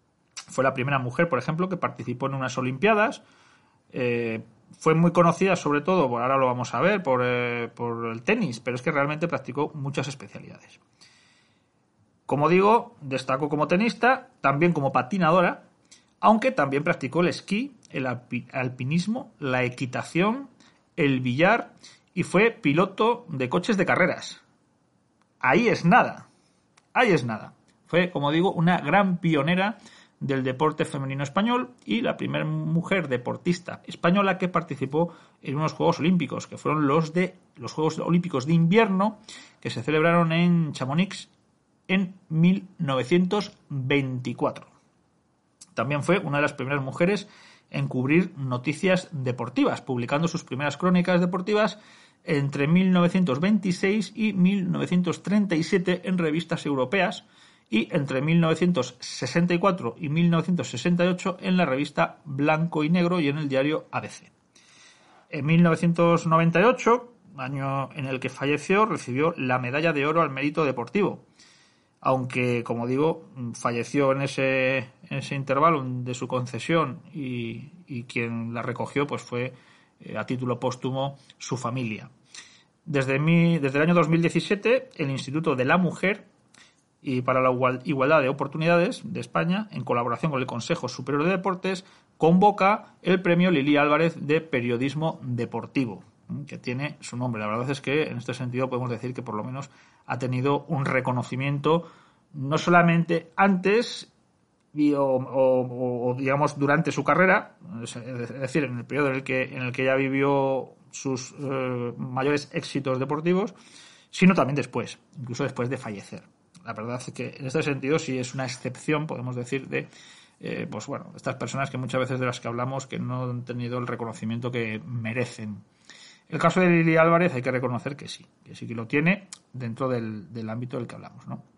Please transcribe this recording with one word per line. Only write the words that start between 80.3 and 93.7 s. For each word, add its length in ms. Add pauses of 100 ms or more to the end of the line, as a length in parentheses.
póstumo 560 (220)
su 180
familia. 540 (720)
Desde 340
mi, 400
desde 200
el 60
año 100
dos 160
mil 100
diecisiete, 760
el 140
Instituto 460
de 80
la 140
Mujer 480 (760)
y 220
para 180
la 100
Igual-, 340
Igualdad 360
de 80
Oportunidades 760
de 180
España, 500
en 120
colaboración 480
con 120
el 40
Consejo 420
Superior 360
de 60
Deportes, 560 (320)
convoca 840
el 220
premio 280
Lili 280